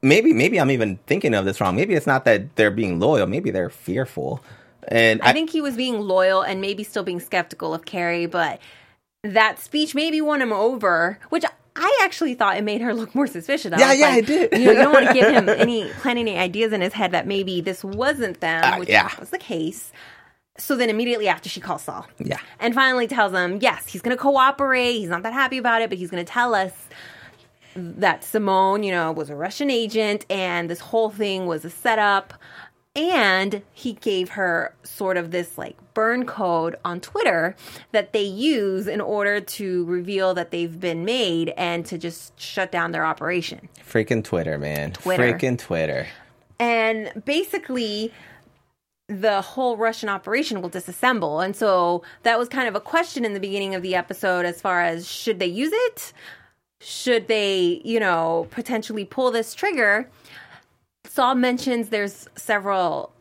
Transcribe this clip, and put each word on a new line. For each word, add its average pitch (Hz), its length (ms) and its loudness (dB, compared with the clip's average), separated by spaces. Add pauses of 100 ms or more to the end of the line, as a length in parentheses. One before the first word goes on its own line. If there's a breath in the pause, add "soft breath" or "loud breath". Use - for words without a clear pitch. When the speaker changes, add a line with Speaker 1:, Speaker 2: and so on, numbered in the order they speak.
Speaker 1:
maybe, 214 300 6
maybe 180 280 4
I'm 135 100 4
even 110 360 0
thinking 147 280 2
of 98 100 2
this 95 160 -2
wrong. 92 160 2
Maybe 190 180 0
it's 151 120 0
not 135 200 2
that 110 300 2
they're 107 140 6
being 95 300 -2
loyal. 113 260 4
Maybe 120 240 -2
they're 92 200 -2
fearful. - 720 -6 (460 soft breath)
And 113 340 4
Speaker 2:
I 123 80 6
Speaker 1:
I - 20 6
Speaker 2:
think 320 180 0
he 320 100 -2
was 285 160 -4
being 240 240 -2
loyal 190 420 4
and 190 180 -4
maybe 196 240 -4
still 208 180 -6
being 180 160 -4
skeptical 170 560 -4
of 160 100 -10
Kerry, 170 420 -2
but 165 340 -2 (640 soft breath)
that 214 340 2
speech 302 380 -2
maybe 311 240 0
won 294 200 0
him 233 120 0
over, 202 680 2 (120)
which 339 140 0 (300)
I 427 300 2
actually 339 300 -2
thought 208 220 2
it 208 60 -2
made 208 200 -2
her 240 120 0
look 226 180 -6
more 277 140 2
suspicious. 180 460 -4
I 165 80 2
Speaker 1:
Yeah, 269 100 8
Speaker 2:
was 269 80 6
Speaker 1:
yeah, 294 100 8
Speaker 2:
like, 254 100 6
Speaker 1:
it 220 80 4
did. 302 340 2
Speaker 2:
you 254 60 8
know, - 60 10
you 226 60 8
don't 277 160 8
wanna 269 180 8
give 277 220 6
him 214 140 6
Speaker 1:
<laughs> - 0 -
Speaker 2:
any, 220 460 2
plant 240 260 -2
any 214 180 -2
ideas 190 340 0
in 214 80 0
his 185 120 0
head 202 200 0
that 180 140 0
maybe 190 340 -2
this 180 220 -6
wasn't 226 580 -2
them, 165 220 0 (120)
Speaker 1:
Uh, - 40 -4
Speaker 2:
which - 100 -6
Speaker 1:
yeah. 98 300 6
Speaker 2:
was - 120 -16
the 370 80 -8
case. 170 540 -8 (640 loud breath)
So - 200 -2
then 240 120 2
immediately 226 380 0
after 175 220 0
she 170 120 -10
calls 160 220 -6
Saul. - 240 -12 (120)
Speaker 1:
Yeah. - 200 -6 (220 loud breath)
Speaker 2:
And 233 120 0
finally 254 360 2
tells 208 240 2
him, 180 280 0
yes, 220 280 0
he's 180 140 -12
gonna 247 140 -2
cooperate. 262 840 2
He's 175 100 -4
not 175 140 -4
that 226 80 -4
happy 262 260 -2
about 233 240 2
it, 226 80 -2
but 185 80 -6
he's 175 120 -8
gonna 175 140 -4
tell 240 300 0
us 190 180 0 (1000 loud breath)
that 180 500 0
Simone, 196 600 2
you 196 80 -2
know, 165 200 0
was 151 180 -6
a 147 40 -10
Russian 196 360 -4
agent 220 600 0
and 175 400 -2
this 170 100 -6
whole 226 300 0
thing 196 360 -4
was 160 180 -4
a 170 60 -10
setup. 208 640 0 (600 loud breath)
And 208 680 2 (140)
he - 180 -8
gave 190 380 -2
her 175 520 -2
sort 185 360 -4
of 170 120 -6
this, 175 280 -6
like, - 180 -12 (160)
burn 233 320 0
code 170 580 -2
on 180 200 -6
Twitter 190 520 0 (380 loud breath)
that 208 220 0
they 214 80 2
use 202 640 0
in 208 160 -4
order 202 360 0
to 190 460 -4
reveal 185 480 -2
that 175 180 -4
they've 170 300 -6
been 170 240 -4
made 185 540 0
and 170 260 -2
to 170 140 -10
just - 420 -12
shut - 320 -6
down 170 200 -2
their 165 120 -2
operation. 165 640 -4 (180)
Speaker 1:
Freaking 110 380 0
Twitter, 80 320 -2
man. 73 360 -4
Speaker 2:
Twitter. 185 380 0
Speaker 1:
Freaking 120 280 -2
Twitter. 78 480 -4 (520 loud breath)
Speaker 2:
And 220 680 -2
basically, 247 880 -4 (920 loud breath)
the 202 340 0
whole 247 340 -2
Russian 226 320 -2
operation 202 540 -4
will 180 80 -8
disassemble. 175 720 -2
And 196 100 -4
so 175 480 2 (200 loud breath)
that 233 160 2
was 240 100 -2
kind 254 180 -4
of 208 80 -6
a 208 60 -4
question 277 460 -2
in 208 80 -4
the 202 60 -6
beginning 196 340 -4
of 185 80 -6
the 180 120 -4
episode 180 520 -2
as 170 160 -6
far 180 180 0
as, 170 260 -2
should - 320 -4
they 185 80 -2
use 220 240 -2
it? 453 440 -4 (640 loud breath)
Should - 480 -2
they, 196 560 0
you 226 160 0
know, 165 500 0
potentially 220 540 -6
pull 254 260 0
this 226 240 -4
trigger? 247 540 0 (960 loud breath)
Saul 262 320 0
mentions 247 540 0
there's 202 440 -4
several 190 880 -2